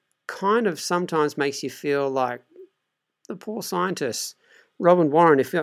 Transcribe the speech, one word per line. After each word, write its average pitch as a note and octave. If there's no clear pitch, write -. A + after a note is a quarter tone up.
kind G#3+
of D#3+
sometimes E3+
makes C#3
you C3
feel C#3
like B2+
the A3
poor G#3+
scientist, F3+
Robin F3
Warren, D#3
if B2+